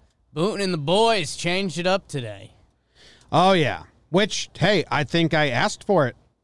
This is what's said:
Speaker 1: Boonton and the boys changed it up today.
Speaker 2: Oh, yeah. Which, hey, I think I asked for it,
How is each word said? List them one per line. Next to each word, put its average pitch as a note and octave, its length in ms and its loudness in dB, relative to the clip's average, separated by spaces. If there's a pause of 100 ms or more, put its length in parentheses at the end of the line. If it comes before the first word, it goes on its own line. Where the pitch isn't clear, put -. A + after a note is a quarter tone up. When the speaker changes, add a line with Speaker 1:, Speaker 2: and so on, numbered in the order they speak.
(340)
Speaker 1:
Boonton F#3+ 300 -2
and F#3 100 -2
the F3 40 -2
boys F#3 580 2
changed F3 420 -4
it F3 80 -4
up F#3+ 220 0
today. G#2+ 460 -12 (800)
Speaker 2:
Oh, F3+ 180 4
yeah. A#2+ 320 0 (260)
Which, - 480 -2
hey, F#3 320 2
I C#3 140 0
think E3 300 0
I D3+ 160 2
asked C3+ 340 -2
for E3 240 2
it, - 80 -8 (280)